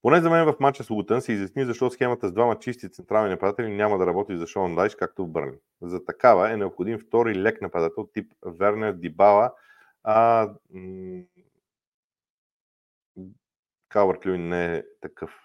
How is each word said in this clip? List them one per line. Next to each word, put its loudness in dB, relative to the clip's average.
Поне 6
за 2
мен 4
в 0
мача 2
с -16
Лутън -2
се -6
изясни -4
защо -2
схемата -2
с -4
двама 0
чисти -12
централни -2
нападатели -4
няма 0
да 2
работи -4
за -8
Шон -4
Дайш, 0
както -6
в -12
Бърнли. -6
За -10
такава 4
е -4
необходим -4
втори 0
лек -2
нападател -4
тип -10
Вернер, -2
Дибала, 4
а... 2
м, -14
Калвърт-Люин 0
не -2
е -8
такъв. -14